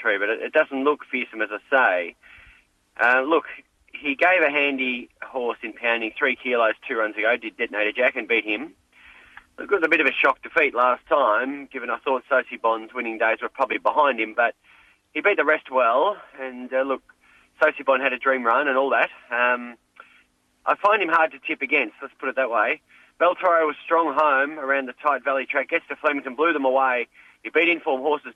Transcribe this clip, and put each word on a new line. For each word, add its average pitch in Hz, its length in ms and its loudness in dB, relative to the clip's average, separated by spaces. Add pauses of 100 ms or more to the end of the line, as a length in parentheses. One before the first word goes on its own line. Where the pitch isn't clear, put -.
three, 107 160 0
but 104 100 -2
it, 110 140 -4
it 123 100 -8
doesn't 139 320 0
look 143 260 0
fearsome, 117 320 -8
as 104 80 -4
I 104 100 -8 (140)
say. 92 420 2 (840)
Uh, 123 200 4
look, 151 240 0 (420)
he 139 280 -8
gave 175 300 2
a 143 60 2
handy 131 580 -2 (140)
horse 120 400 -6
in 113 80 -10
pounding 117 480 -4
three 127 160 0
kilos 117 380 0 (120)
two 123 120 -6
runs 107 180 -4
ago, 110 220 0
did 117 180 -14
Detonator 107 380 -4
Jack, 123 240 0
and 110 100 -6
beat 113 160 0
him. 110 300 -6 (840)
It - 140 -10
was 196 100 2
a 156 80 2
bit 160 120 2
of 139 60 2
a 127 40 4
shock - 320 0
defeat 147 320 0
last 123 320 2
time, 135 640 0
given 120 180 -8
I 113 100 -6
thought 131 300 -2
Sosi 123 320 0
Bond's 113 320 -2
winning 117 240 -6
days 113 240 0
were 117 80 -6
probably 123 280 -4
behind 131 420 2
him, 110 160 -6
but 117 200 0 (580)
he 156 80 -4
beat 196 160 2
the 151 80 0
rest 156 260 0
well, 131 460 2 (200)
and, 127 360 -12
uh, 131 80 0
look, 135 200 -4 (600)
Sosi 151 220 0
Bond 135 180 2
had 135 120 0
a 123 40 -4
dream 131 280 0
run 135 240 2
and 131 80 0
all 135 140 2
that. 127 180 2 (200)
Um, 120 460 -2 (920)
I 147 100 2
find 202 260 2
him 165 80 -2
hard 160 220 2
to 135 80 -20
tip 151 220 -8
against, 131 400 -2
let's 135 160 -14
put 135 120 -6
it 123 80 -4
that 127 120 0
way. 120 300 0 (400)
Beltoro 170 480 4
was 143 160 -4
strong 165 340 2
home 147 400 2
around 135 280 -2
the 123 80 -12
tight 139 320 -2
valley 135 200 0
track, 135 220 -2
gets 160 220 -2
to 139 80 -10
Flemington, 139 380 -2
blew 160 180 2
them 143 100 -2
away. 131 460 2 (340)
He 110 60 -12
beat 170 180 2
informed 151 340 -2
horses 147 340 -2